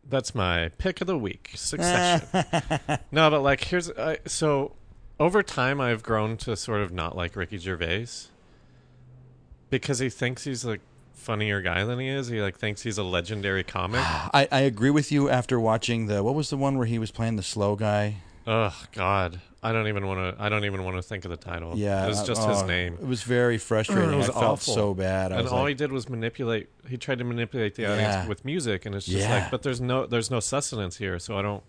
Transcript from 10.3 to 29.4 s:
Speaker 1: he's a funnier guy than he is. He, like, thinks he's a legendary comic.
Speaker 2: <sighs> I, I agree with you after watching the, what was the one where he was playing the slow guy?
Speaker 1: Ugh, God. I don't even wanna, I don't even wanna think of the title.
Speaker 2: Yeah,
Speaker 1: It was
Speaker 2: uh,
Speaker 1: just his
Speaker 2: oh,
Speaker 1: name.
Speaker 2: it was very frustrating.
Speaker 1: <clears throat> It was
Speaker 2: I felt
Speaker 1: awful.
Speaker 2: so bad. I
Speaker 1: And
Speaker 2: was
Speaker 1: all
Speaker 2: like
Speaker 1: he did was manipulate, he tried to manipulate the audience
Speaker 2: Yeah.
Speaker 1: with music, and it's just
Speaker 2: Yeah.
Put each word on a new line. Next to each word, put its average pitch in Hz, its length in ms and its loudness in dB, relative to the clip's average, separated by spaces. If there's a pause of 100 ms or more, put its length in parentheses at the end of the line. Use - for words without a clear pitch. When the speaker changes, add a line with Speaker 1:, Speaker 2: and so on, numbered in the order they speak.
Speaker 1:
he's 127 220 -6
a 110 120 -2 (360)
funnier 104 480 -2
guy 90 220 0
than 123 160 -2
he 131 80 -4
is. 135 200 -4
He, 117 140 -2
like, 98 160 -2
thinks 104 260 -4
he's 107 140 -4
a 104 60 -2
legendary 95 600 0
comic. 98 380 -2
Speaker 2:
<sighs> - 20 0
I, 80 480 2
I 135 100 4
agree 127 280 4
with 147 220 2
you 143 180 4
after 123 300 2
watching 113 480 2
the, 101 160 2
what 123 120 0
was 151 140 -2
the 143 80 -2
one 139 200 2
where 120 100 2
he 117 120 0
was 110 120 -4
playing 117 260 -2
the 95 60 -2
slow 104 320 0
guy? 104 420 2 (280)
Speaker 1:
Ugh, 110 280 2 (180)
God. 92 480 2 (260)
I 113 60 0
don't 113 160 2
even 101 180 -2
wanna, 92 320 -2
I 104 120 -2
don't 104 160 0
even 98 180 -2
wanna 92 180 -4
think 98 220 -8
of 90 80 -8
the 82 60 -6
title. 85 400 -8
Speaker 2:
Yeah, 98 260 0
Speaker 1:
It 101 60 0
was 104 100 0
Speaker 2:
uh, 107 60 -2
Speaker 1:
just 113 200 0
his 101 180 2
Speaker 2:
oh, 90 40 0
Speaker 1:
name. 87 280 0
Speaker 2:
it 107 120 -8
was 117 160 -2
very 120 340 2
frustrating. 107 520 2
Speaker 1:
<clears throat> - 40 2
It 95 40 2
was 98 120 4
Speaker 2:
I - 40 -2
felt 113 100 2 (160)
Speaker 1:
awful. - 140 -2
Speaker 2:
so 104 200 2
bad. 95 380 0
I 92 40 -2
Speaker 1:
And 120 100 0
Speaker 2:
was 127 80 -2
Speaker 1:
all 127 80 2
Speaker 2:
like 143 80 2
Speaker 1:
he 147 60 0
did 135 180 -2
was 131 160 -6
manipulate, 113 580 -2 (220)
he 123 80 -6
tried 127 220 -4
to 123 40 -4
manipulate 117 520 -2
the 113 100 -4
audience 104 300 2
Speaker 2:
Yeah. 92 120 -2
Speaker 1:
with 101 160 -6
music, 127 420 -2
and 104 80 -6
it's 98 120 -6
just 95 140 0
Speaker 2:
Yeah. 107 140 2 (100)